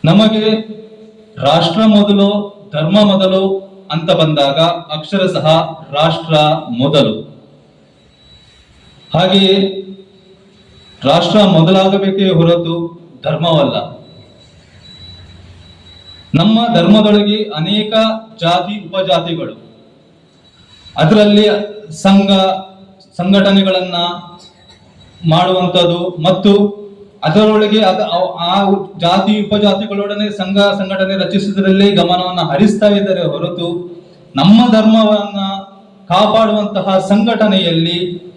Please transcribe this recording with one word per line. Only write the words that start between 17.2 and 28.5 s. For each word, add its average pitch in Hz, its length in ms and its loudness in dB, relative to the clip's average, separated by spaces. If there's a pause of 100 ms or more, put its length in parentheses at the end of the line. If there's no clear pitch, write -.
ಅನೇಕ 208 360 -4 (480)
ಜಾತಿ 185 460 -4
ಉಪಜಾತಿಗಳು, 165 680 -4 (1400)
ಅದರಲ್ಲಿ 208 520 4 (440)
ಸಂಘ 196 380 2 (840)
ಸಂಘಟನೆಗಳನ್ನ 190 800 0 (1300)
ಮಾಡುವಂಥದ್ದು 175 920 0
ಮತ್ತು 202 640 2 (400)
ಅದರೊಳಗೆ 208 560 2
ಅದ-, 196 220 2
ಆ, 175 420 -4
ಆ 196 260 0 (280)